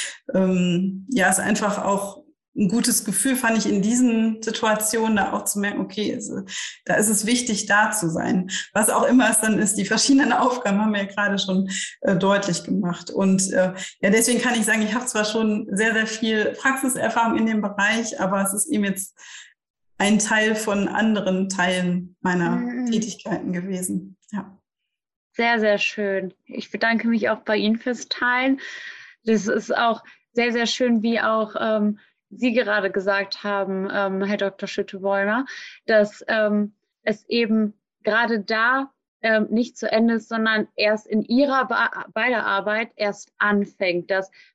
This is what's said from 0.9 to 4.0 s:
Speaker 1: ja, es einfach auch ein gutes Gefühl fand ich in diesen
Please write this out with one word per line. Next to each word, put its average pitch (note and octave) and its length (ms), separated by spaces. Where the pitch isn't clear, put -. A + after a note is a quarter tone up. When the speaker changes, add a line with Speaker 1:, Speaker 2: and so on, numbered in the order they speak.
Speaker 1:
ja, F#3+ 200
es - 100
einfach G3 440
auch G3 400
ein G3+ 100
gutes A#3 360
Gefühl B3+ 300
fand A3+ 200
ich G#3 160
in G3 120
diesen A3+ 580